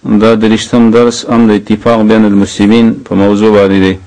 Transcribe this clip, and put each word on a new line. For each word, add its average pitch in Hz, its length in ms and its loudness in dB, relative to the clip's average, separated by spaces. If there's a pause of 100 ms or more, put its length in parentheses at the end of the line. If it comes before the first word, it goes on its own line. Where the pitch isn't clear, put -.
دا 110 300 2
درشتم 110 560 0
درس 117 400 0
هم 117 160 2
د 107 40 2
اتفاق 107 500 -2
بین 110 240 2
المسلمین 101 640 0 (180)
په - 100 -8
موضوع 101 420 0
باندې 98 280 2
دی. 95 100 0 (120)